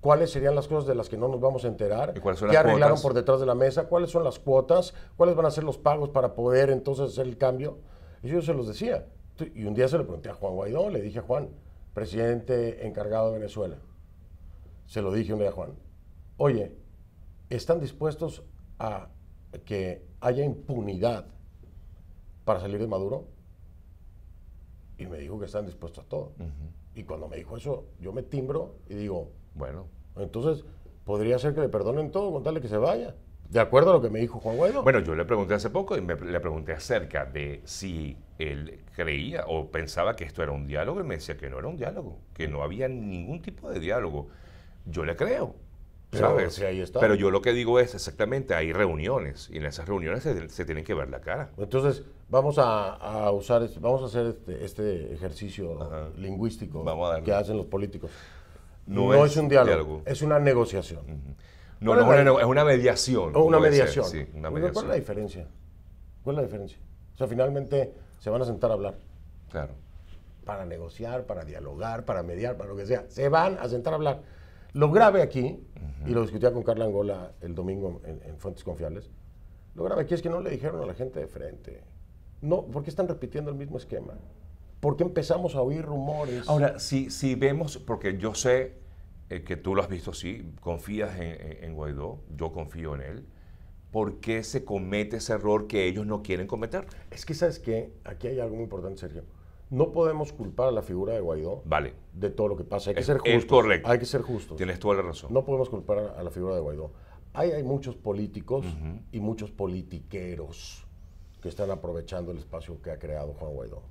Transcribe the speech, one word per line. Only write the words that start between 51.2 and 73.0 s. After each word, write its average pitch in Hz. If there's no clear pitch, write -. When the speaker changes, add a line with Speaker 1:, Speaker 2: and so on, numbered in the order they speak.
Speaker 1:
Entonces, 131
vamos 143
a, 107
a 104
usar 117
este, 110
vamos 131
a 131
hacer 117
este, 90
este 92
ejercicio 85
Speaker 2:
Ajá. 78
Speaker 1:
lingüístico 95
Speaker 2:
Vamos 85
a -
darle. 80
Speaker 1:
que 104
hacen 98
los 80
políticos. 98
Speaker 2:
No 123
Speaker 1:
No 143
Speaker 2:
es 147
Speaker 1:
es 147
un 151
diálogo, 127
Speaker 2:
diálogo. 78
Speaker 1:
es 139
una 151
negociación. 98
Speaker 2:
Ujú. 69
No, 113
Speaker 1:
¿Cuál 240
Speaker 2:
no -
Speaker 1:
es 139
Speaker 2:
es 139
Speaker 1:
la 135
Speaker 2:
una, 123
es 120
una 135
mediación, 120
Speaker 1:
O 160
una 160
Speaker 2:
puede 156
ser, 143
Speaker 1:
mediación. 113
Speaker 2:
sí, 80
una 78
Speaker 1:
Oiga, -
¿cuál -
es 170
la -
Speaker 2:
mediación. -
Speaker 1:
diferencia? 98
¿Cuál 139
es -
la 143
diferencia? 98
O -
sea, 131
finalmente 135
se -
van 117
a 127
sentar 117
a 113
hablar. 98
Speaker 2:
Claro. 71
Speaker 1:
Para 98
negociar, 90
para 90
dialogar, 78
para 95
mediar, 92
para 101
lo 101
que 98
sea. 120